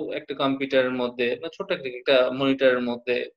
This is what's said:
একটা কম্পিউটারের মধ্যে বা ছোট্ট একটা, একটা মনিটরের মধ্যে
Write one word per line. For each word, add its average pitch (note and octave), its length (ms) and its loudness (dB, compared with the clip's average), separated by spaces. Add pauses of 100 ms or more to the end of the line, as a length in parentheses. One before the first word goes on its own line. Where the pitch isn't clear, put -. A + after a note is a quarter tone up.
(160)
একটা D3 200 -8
কম্পিউটারের C3+ 580 0
মধ্যে B2 440 -2
বা D#3+ 180 -10
ছোট্ট F#3 180 -6
একটা, C3+ 160 -6
একটা B2+ 420 2
মনিটরের C3+ 500 2
মধ্যে A#2+ 560 -4